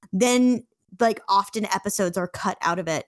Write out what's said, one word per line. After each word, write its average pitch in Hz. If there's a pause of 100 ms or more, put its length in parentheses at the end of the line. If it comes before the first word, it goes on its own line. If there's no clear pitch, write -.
(120)
then, 247 (340)
like, 226
often 196
episodes 202
are 180
cut -
out 175
of 165
it 156